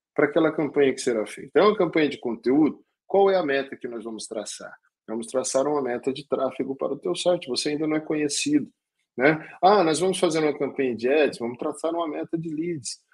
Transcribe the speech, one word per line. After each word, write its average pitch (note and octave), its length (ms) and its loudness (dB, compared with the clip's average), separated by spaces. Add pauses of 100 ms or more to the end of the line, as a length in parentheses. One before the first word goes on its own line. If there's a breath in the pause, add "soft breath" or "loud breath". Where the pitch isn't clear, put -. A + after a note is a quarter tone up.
(140)
para D3 140 2
aquela D#3 240 2
campanha C#3+ 420 2
que - 80 -8
será A2+ 240 -2
feita. - 340 -2
É F3 40 6
uma G#3 120 6
campanha E3 320 2
de - 120 -6
conteúdo? B2+ 640 0 (220)
Qual G3 240 4
é F#3+ 60 2
a F3+ 80 2
meta C#3 320 -2
que - 120 -12
nós A#2+ 160 -10
vamos A2 240 -10
traçar? - 460 -10 (340)
Vamos A2+ 200 -8
traçar C3 400 0
uma D3 140 0
meta B2 320 -2
de D3 140 -10
tráfego C3 480 -2
para C#3 180 -4
o C#3+ 60 -8
teu F3+ 160 -4
site. F3 340 -2
Você B2 200 -4
ainda D3 160 -4
não D#3 120 0
é - 20 0
conhecido, D3+ 720 -2 (460)
né? D#3 280 4 (160 loud breath)
"Ah, G3 220 6
nós D#3 160 2
vamos F#3 180 0
fazer E3 220 2
uma D3+ 180 2
campanha C3 380 -2
de A2+ 140 -2
ads, C#3+ 280 4
vamos A#2+ 200 -6
traçar D#3 360 -4
uma E3+ 140 -2
meta D#3+ 300 -6
de E3 120 -8
leads. D#3+ 520 -6 (120)